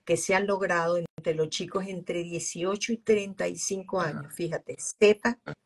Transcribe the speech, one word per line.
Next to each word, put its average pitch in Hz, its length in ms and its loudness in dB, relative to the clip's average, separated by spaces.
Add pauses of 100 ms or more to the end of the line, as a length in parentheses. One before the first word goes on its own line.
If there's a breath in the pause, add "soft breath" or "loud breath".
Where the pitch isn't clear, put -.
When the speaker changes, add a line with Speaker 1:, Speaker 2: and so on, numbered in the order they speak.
Speaker 1:
que 170 120 2
se 190 180 2
han 196 120 2
logrado 175 520 2
entre 165 360 -2
los 156 140 0
chicos 190 400 -4
entre 175 340 -4
dieciocho 175 680 -4
y 226 60 -2
treinta 202 500 0
y 175 80 -6
cinco 190 440 -2
Speaker 2:
Ajá. 160 100 0
Speaker 1:
años, 151 240 -8
fíjate, 165 440 -6
Z 214 640 4 (240)